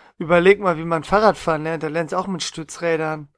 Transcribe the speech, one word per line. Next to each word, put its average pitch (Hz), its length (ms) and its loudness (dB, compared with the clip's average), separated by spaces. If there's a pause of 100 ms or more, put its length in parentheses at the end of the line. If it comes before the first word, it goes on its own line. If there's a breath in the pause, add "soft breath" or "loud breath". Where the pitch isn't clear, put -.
(200 loud breath)
Überleg 175 400 4
mal, 180 200 0
wie 160 60 -6
man 165 180 -2
Fahrrad 202 340 4
fahren 156 260 -2
lernt. 160 200 -4
Da 156 60 -4
lernst 160 240 -4
du 180 40 -2
auch 185 100 -4
mit 180 160 -6
Stützrädern. 156 840 -4 (100)